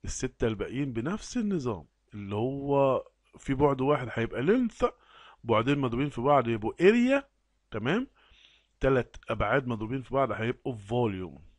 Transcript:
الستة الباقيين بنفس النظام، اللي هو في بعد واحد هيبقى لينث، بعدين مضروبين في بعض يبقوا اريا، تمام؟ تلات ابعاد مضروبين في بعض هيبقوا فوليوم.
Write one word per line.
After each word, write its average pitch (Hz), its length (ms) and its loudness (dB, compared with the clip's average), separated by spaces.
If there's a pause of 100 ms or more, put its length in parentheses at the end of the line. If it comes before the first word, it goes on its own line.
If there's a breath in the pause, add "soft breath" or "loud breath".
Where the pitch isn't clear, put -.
الستة - 420 -4
الباقيين 110 460 -4
بنفس 139 440 -6
النظام، 143 480 -4 (300)
اللي 101 200 -8
هو 139 720 2 (340)
في - 160 -4
بعد 139 260 2
واحد 135 320 0
هيبقى 113 300 -4
لينث، 226 420 2 (600 loud breath)
بعدين 117 340 2
مضروبين 131 320 0
في 120 100 -8
بعض 131 280 4
يبقوا 110 320 -2
اريا، 240 480 4 (420)
تمام؟ 147 360 -2 (760 soft breath)
تلات 131 360 2 (120)
ابعاد 117 380 0
مضروبين 117 360 -6
في 120 120 -10
بعض 131 180 2
هيبقوا 117 420 -4
فوليوم. 98 680 -4 (140)